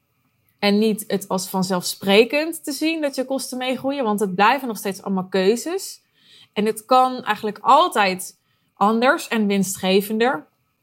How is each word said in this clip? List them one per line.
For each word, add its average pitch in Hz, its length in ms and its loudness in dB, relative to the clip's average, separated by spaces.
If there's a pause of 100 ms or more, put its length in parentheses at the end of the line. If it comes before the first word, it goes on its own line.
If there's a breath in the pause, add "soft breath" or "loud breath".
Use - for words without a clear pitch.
(600)
En 202 200 2
niet 220 280 0
het 196 200 -4
als 185 220 -4
vanzelfsprekend 196 1120 0
te 302 80 -8
zien 311 300 -4
dat 277 140 -4
je 262 100 -4
kosten 262 320 -6
meegroeien, 262 460 -4
want 208 160 0
het 190 160 -2
blijven 247 320 4
nog 208 100 -6
steeds 196 240 -8
allemaal 190 260 -4
keuzes. 233 760 -2 (520 soft breath)
En 214 120 -2
het 214 200 -4
kan 254 380 2
eigenlijk 214 380 -4
altijd 240 760 2 (360)
anders 233 540 2
en 214 200 0
winstgevender. 202 1000 0 (360)